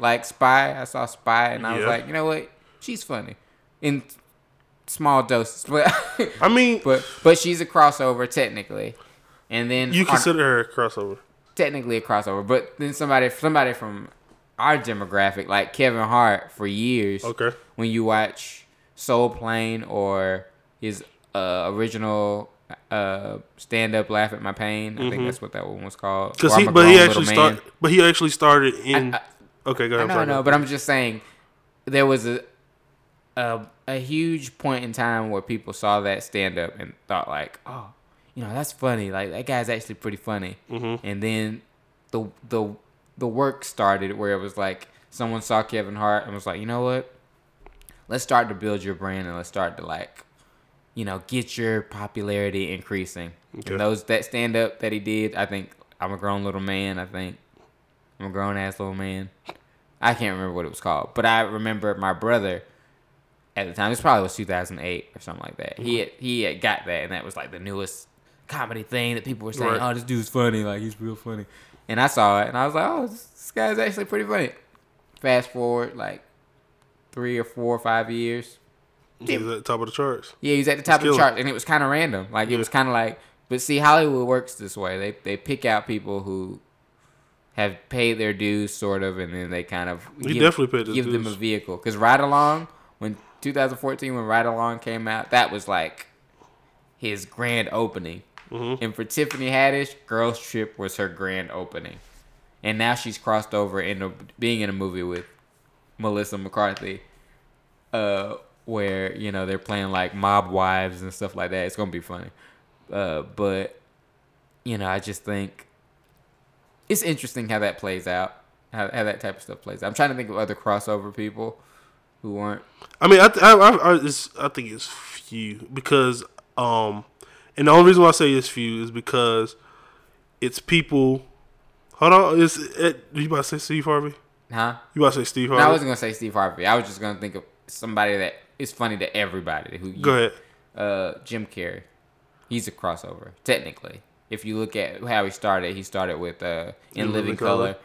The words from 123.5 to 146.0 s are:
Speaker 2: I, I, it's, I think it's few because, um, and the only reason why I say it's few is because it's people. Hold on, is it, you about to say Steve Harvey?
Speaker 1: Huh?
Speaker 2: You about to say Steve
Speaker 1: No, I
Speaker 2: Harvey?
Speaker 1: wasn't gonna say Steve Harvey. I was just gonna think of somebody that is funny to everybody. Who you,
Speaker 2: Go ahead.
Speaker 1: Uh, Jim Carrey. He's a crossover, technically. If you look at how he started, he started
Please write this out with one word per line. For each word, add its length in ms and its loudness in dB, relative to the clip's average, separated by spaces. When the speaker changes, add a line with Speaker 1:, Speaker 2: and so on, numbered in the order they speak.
Speaker 2:
I, 240 12
I, 280 6
it's, 340 -4
I 100 -2
think 240 -8
it's 140 -12
few 840 -12
because, 520 2
um, 480 0
and 120 6
the 40 12
only 160 12
reason 140 10
why 60 12
I 40 10
say 200 4
it's 160 0
few 340 -4
is 80 -8
because 640 0
it's 180 -4
people. 640 2
Hold 160 6
on, 280 8
is 180 6
it, 540 -2
you 140 -2
about 120 -2
to 60 0
say 140 -6
Steve 260 -4
Harvey? 300 -2
Speaker 1:
Huh? 240 -2
Speaker 2:
You 80 2
about 120 6
to 60 0
say 40 -2
Steve 260 -2
Speaker 1:
No, 60 2
I 40 6
Speaker 2:
Harvey? 120 8
Speaker 1:
wasn't 160 2
gonna 80 0
say 160 -4
Steve 220 -8
Harvey. 320 0
I 80 6
was 120 2
just 140 -14
gonna 200 -6
think 160 -10
of 80 -14
somebody 500 -2
that 160 -4
is 140 -10
funny 260 -4
to 180 -6
everybody. 640 -6
Who 100 -10
you, 140 -10
Speaker 2:
Go 100 4
ahead. 200 2
Speaker 1:
Uh, 380 -4
Jim 220 -8
Carrey. 360 -10
He's 200 -6
a 40 -12
crossover, 580 -10
technically. 580 -4
If 160 -10
you 140 -6
look 180 -6
at 280 -6
how 200 2
he 60 -4
started, 460 -2
he 60 -10
started 360 -6